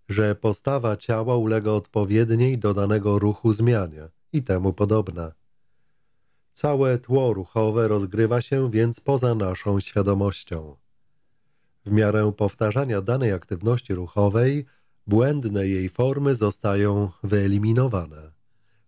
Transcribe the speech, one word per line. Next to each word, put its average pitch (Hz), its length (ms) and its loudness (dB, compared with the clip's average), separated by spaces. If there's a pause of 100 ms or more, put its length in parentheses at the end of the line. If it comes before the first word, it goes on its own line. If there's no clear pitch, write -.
że 104 260 0
postawa 117 640 -2
ciała 113 400 -2
ulega 110 340 0
odpowiedniej 113 880 2
do 104 160 0
danego 101 440 0
ruchu 104 340 2
zmianie 98 560 0 (240)
i 147 100 0
temu 95 300 0
podobne. 95 600 -2 (1200)
Całe 135 460 0
tło 123 360 0
ruchowe 110 540 0
rozgrywa 107 520 0
się 131 300 -2
więc 113 300 0
poza 127 340 0
naszą 98 460 -2
świadomością. 95 960 -2 (1080)
W 101 40 -6
miarę 104 460 2
powtarzania 107 680 -2
danej 117 300 -2
aktywności 98 640 -4
ruchowej 104 680 0 (420)
błędne 110 640 0
jej 92 200 -2
formy 139 460 0
zostają 101 760 0 (120)
wyeliminowane. 101 1120 0 (560)